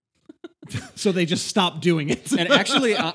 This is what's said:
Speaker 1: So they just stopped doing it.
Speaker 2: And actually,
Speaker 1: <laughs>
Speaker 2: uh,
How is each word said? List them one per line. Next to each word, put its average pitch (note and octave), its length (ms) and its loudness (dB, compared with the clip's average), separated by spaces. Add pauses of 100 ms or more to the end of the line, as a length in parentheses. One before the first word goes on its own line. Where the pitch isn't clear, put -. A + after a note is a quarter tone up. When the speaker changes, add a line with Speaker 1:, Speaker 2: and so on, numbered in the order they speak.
(960)
Speaker 1:
So - 180 -2
they F3 140 0
just F3 220 -4
stopped F3 340 2
doing D#3+ 260 2
it. - 240 -4
Speaker 2:
And F3 180 0
actually, A#3+ 440 2
Speaker 1:
<laughs> - 20 -2
Speaker 2:
uh, E3 180 -2